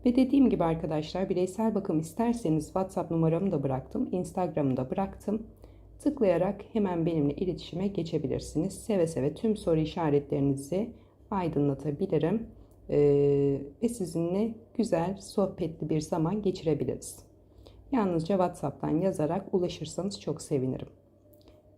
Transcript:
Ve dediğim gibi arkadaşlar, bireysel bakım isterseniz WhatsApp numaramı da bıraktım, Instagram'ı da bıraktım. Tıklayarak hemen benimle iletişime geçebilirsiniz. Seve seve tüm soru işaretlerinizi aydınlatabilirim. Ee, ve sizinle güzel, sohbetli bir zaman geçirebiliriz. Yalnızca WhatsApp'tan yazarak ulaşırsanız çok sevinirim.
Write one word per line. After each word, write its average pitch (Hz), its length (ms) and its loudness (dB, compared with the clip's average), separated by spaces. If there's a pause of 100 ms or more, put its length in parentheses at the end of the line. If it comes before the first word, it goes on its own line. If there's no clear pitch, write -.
Ve 247 100 4
dediğim 262 340 6
gibi 180 140 2
arkadaşlar, 165 640 -2
bireysel 190 460 0
bakım 190 240 0
isterseniz 160 640 0
WhatsApp 185 460 -2
numaramı 165 400 2
da 143 120 0
bıraktım, 135 480 -4
Instagram'ı 165 680 0
da 127 120 -4
bıraktım. 196 540 -4 (560)
Tıklayarak 190 640 2 (120)
hemen 180 320 0
benimle 156 280 2
iletişime 175 540 -4
geçebilirsiniz. 160 840 -2
Seve 185 340 0
seve 147 260 0
tüm 214 240 0
soru 165 220 2
işaretlerinizi 147 1120 0 (400)
aydınlatabilirim. 156 1160 0 (420)
Ee, 143 720 4 (220)
ve 233 60 2
sizinle 180 680 -2 (220)
güzel, 190 400 0
sohbetli 175 720 -4
bir 156 120 0
zaman 175 400 0
geçirebiliriz. - 800 -2 (720)
Yalnızca 190 440 2
WhatsApp'tan 156 640 0
yazarak 180 560 0
ulaşırsanız 175 680 -4
çok 151 200 -6
sevinirim. 131 460 -2 (920)